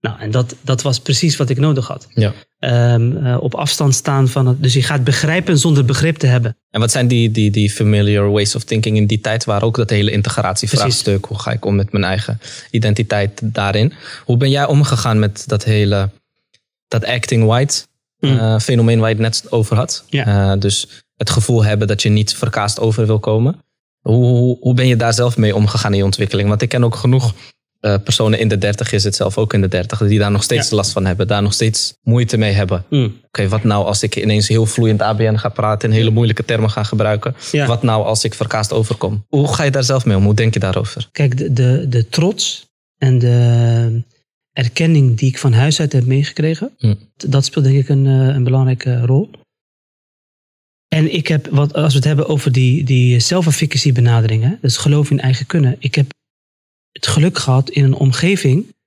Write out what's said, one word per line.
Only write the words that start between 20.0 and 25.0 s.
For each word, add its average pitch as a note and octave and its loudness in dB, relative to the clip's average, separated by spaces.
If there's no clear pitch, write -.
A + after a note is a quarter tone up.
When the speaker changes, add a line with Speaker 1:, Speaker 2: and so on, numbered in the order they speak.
Speaker 1:
Ja. G2+ 0
Speaker 2:
Eh, G2 0
dus - -6
het - -6
gevoel A2+ 2
hebben G#2+ 0
dat G2+ -2
je A2+ 0
niet G#2+ 0
verkaasd G#2 -4
over A2+ 0
wil G#2+ 0
komen. A2+ 0
Hoe, B2 2
hoe, B2 2
hoe B2+ 0
ben B2+ 2
je B2 2
daar A#2 0